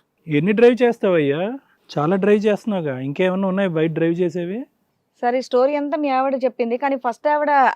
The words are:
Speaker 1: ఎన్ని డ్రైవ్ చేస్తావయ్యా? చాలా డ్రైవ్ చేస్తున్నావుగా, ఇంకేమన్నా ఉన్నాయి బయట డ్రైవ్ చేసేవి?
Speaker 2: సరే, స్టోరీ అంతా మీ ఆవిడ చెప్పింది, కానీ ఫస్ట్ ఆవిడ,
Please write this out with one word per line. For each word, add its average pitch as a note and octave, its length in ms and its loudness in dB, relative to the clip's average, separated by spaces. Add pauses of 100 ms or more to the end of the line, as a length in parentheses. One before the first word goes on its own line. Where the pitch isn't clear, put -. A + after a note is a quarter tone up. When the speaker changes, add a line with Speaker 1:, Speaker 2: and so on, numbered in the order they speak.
(280)
Speaker 1:
ఎన్ని D#3 240 0
డ్రైవ్ A#3 320 4
చేస్తావయ్యా? F#3 760 0 (400)
చాలా D3+ 180 0
డ్రైవ్ G#3 300 2
చేస్తున్నావుగా, F#3+ 540 -2
ఇంకేమన్నా F#3 480 -2
ఉన్నాయి F#3+ 220 -2
బయట D#3+ 220 0
డ్రైవ్ E3 300 -2
చేసేవి? F3+ 440 -4 (560)
Speaker 2:
సరే, B3 200 -2
స్టోరీ B3+ 340 0
అంతా C#4+ 220 -4
మీ D4 120 -2
ఆవిడ C4+ 340 0
చెప్పింది, A#3+ 340 -2
కానీ C#4 180 -2
ఫస్ట్ B3 320 -6
ఆవిడ, D4 480 2